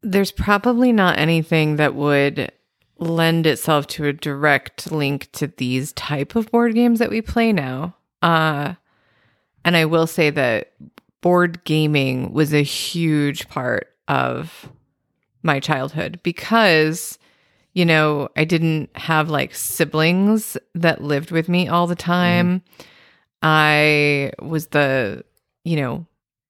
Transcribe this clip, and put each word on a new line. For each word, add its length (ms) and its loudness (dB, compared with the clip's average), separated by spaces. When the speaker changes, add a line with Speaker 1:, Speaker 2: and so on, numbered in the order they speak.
Speaker 1:
There's 300 0
probably 600 2
not 260 4
anything 580 2
that 180 2
would 560 0
lend 480 2
itself 400 2
to 200 -6
a 60 0
direct 800 -2
link 420 -4
to 140 -4
these 460 -4
type 420 -6
of 160 -2
board 240 2
games 240 4
that 120 0
we 100 -4
play 320 0
now. 420 -4
Uh, 520 -4
and 120 2
I 80 4
will 220 2
say 240 0
that 420 -2
board 440 2
gaming 680 0
was 220 0
a 80 4
huge 880 -2
part 400 -4
of 640 -4
my 180 0
childhood 640 -6
because, 960 0
you 120 2
know, 520 2
I 80 2
didn't 520 0
have, 340 -2
like, 240 -2
siblings 1040 0
that 280 0
lived 280 -4
with 180 0
me 200 0
all 180 2
the 100 -2
Speaker 2:
Mm-hmm. 140 -4
Speaker 1:
time. 520 2
I 960 2
was 280 -6
the, 560 0
you 120 -2
know, 300 -4